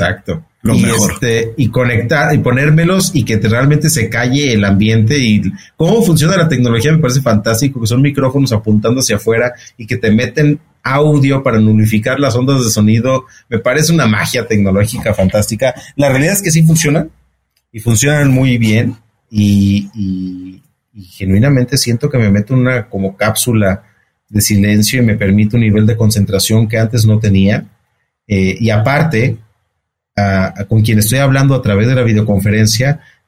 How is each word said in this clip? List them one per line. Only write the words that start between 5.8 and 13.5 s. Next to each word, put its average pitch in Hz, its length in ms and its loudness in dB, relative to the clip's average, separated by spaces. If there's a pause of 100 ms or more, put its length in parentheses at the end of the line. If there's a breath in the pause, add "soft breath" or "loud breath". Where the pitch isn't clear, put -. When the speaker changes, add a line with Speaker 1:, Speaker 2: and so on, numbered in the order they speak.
Speaker 1:
funciona 160 360 2
la 160 100 2
tecnología 123 460 0
me 160 60 4
parece 127 220 0
fantástico, 113 600 -2
que 113 60 -2
son 123 140 0
micrófonos 139 520 0
apuntando 110 480 0
hacia 110 160 -2
afuera 117 360 -2 (240 loud breath)
y 107 80 -16
que 123 120 -4
te 113 120 -2
meten 147 520 0 (200)
audio 135 600 0
para 113 160 0
nulificar 107 640 2
las 123 140 0
ondas 131 280 0
de 110 80 -2
sonido. 113 540 0 (240 loud breath)
Me 113 100 -4